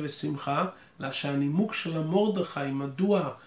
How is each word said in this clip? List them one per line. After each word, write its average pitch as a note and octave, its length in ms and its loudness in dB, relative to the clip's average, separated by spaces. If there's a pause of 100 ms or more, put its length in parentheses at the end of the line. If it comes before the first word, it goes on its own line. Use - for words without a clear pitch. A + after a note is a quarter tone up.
ושמחה, D3 640 -2 (340)
אלא C3+ 120 -4
שהנימוק C#3+ 600 0
של E3 220 -4
המרדכי, E3+ 760 0
מדוע C#3 580 2 (160)